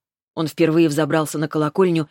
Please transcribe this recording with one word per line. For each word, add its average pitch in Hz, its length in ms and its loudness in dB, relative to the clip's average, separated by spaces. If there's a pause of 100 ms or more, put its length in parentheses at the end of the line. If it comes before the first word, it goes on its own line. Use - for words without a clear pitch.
(340)
Он 165 140 -4
впервые 165 400 2
взобрался 151 500 -2
на 151 100 -2
колокольню 160 640 0